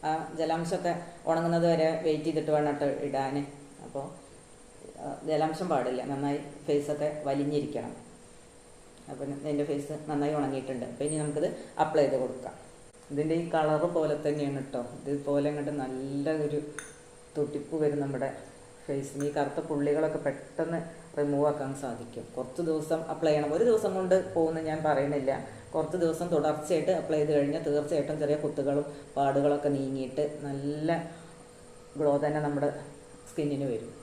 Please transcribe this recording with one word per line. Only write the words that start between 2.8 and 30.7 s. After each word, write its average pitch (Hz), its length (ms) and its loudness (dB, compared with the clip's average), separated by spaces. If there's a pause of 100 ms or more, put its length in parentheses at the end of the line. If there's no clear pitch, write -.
ട്ടോ 143 80 4 (200)
ഇടാൻ. 135 280 0 (480)
അപ്പോൾ, 139 200 -8 (1000)
ആ, - 40 -8 (220)
ജലാംശം 160 440 0
പാടില്ല, 127 300 0 (100)
നന്നായി 143 260 -2 (280)
ഫേസൊക്കെ 147 420 0 (200)
വലിഞ്ഞിരിക്കണം. 139 680 -2 (1160)
അപ്പം 139 220 -6 (180)
എൻ്റെ 147 200 0
ഫേസ് 143 260 -2 (140)
നന്നായി 143 300 2
ഉണങ്ങിയിട്ടുണ്ട്. 135 520 -2
അപ്പം 139 160 -4
ഇനി 156 140 0
നമുക്കിത് 151 260 0 (360)
അപ്ലൈ 156 200 4
ചെയ്ത് 135 180 2
കൊടുക്കാം. - 320 -6 (580)
ഇതിൻ്റെ 156 300 2
ഈ - 20 -2 (120)
കളറ് 156 400 4
പോലെ 151 200 2 (100)
തന്നെയാണ് 143 440 0
ട്ടോ. 123 120 -2 (200)
ഇതുപോലെ 143 500 0
അങ്ങോട്ട് 147 220 -2 (100)
നല്ല 139 440 -2 (180)
ഒരു 147 140 0 (760)
തുടിപ്പ് 147 460 -2
വരും 147 200 2
നമ്മുടെ 135 260 -2 (560)
ഫേസിന്. 139 420 -4
ഈ 147 80 0
കറുത്ത 143 340 0
പുള്ളികളൊക്കെ 147 580 2
പെട്ടെന്ന് 165 520 -2 (400)
റിമൂവ് 143 300 4
ആക്കാൻ 139 220 -2 (120)
സാധിക്കും. 117 420 -8 (120)
കുറച്ച് 127 320 -4
ദിവസം 160 320 0 (120)
അപ്ലൈ 151 200 2
ചെയ്യണം. 147 240 2
ഒരു 214 120 4
ദിവസം 220 300 4
കൊണ്ട് 185 180 4 (180)
പോകുമെന്ന് 160 360 2
ഞാൻ 156 160 0
പറയുന്നില്ല. 143 440 2 (420)
കുറച്ച് 160 320 0
ദിവസം 160 300 2
തുടർച്ചയായിട്ട് 151 680 2
അപ്ലൈ 151 200 0
ചെയ്ത് 151 160 4
കഴിഞ്ഞാൽ 143 300 2
തീർച്ചയായിട്ടും 147 560 0
ചെറിയ 147 220 2
കുത്തുകളും 143 420 0 (300)
പാടുകളൊക്കെ 143 600 4
നീങ്ങിയിട്ട് 135 480 -2 (220)
നല്ല 143 440 -2 (1120)